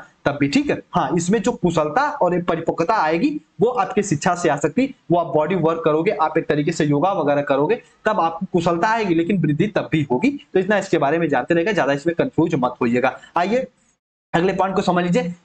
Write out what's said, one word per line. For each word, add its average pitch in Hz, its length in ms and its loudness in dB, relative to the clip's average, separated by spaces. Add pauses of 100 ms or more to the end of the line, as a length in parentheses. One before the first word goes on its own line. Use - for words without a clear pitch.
(260)
तब 143 140 -2
भी। 139 100 2
ठीक 285 200 0
है, - 120 -4 (100)
हाँ, 156 260 0
इसमें 175 240 0
जो 240 120 0
कुशलता 170 580 0
और 180 240 0
एक 175 100 -4
परिपक्वता 165 500 -2
आएगी 175 340 0 (300)
वो 214 100 4
आपकी 196 340 -2
शिक्षा 175 320 0
से 165 140 0
आ 139 80 2
सकती 160 240 0
है। 269 120 -2 (180)
वो 170 80 4
आप 160 140 -4
body 151 240 2
work 165 280 0
करोगे, 165 280 2
आप 156 240 0
एक 156 100 -2
तरीके 147 240 0
से 165 140 -2
योगा 147 280 2
वगैरह 147 300 0
करोगे 147 380 0 (240)
तब 208 160 0
आपको 165 320 -2
कुशलता 170 360 0
आएगी, 214 260 0
लेकिन 170 260 0
वृद्धि 151 260 0
तब - 240 -2
भी 156 200 0
होगी। 127 180 2 (240)
तो 185 60 4
इतना 196 180 0
इसके 185 200 0
बारे 147 200 2
में 170 120 0
जानते 131 240 0
रहेगा, 170 180 2
ज्यादा 143 220 0
इसमें 165 220 -2
confuse 160 400 0
मत 123 260 -2
होइएगा। 123 360 0 (200)
आइए 214 300 0 (640)
अगले 180 200 2
point 185 220 -2
को 202 60 2
समझ 180 220 0
लीजिए, 180 300 0 (120)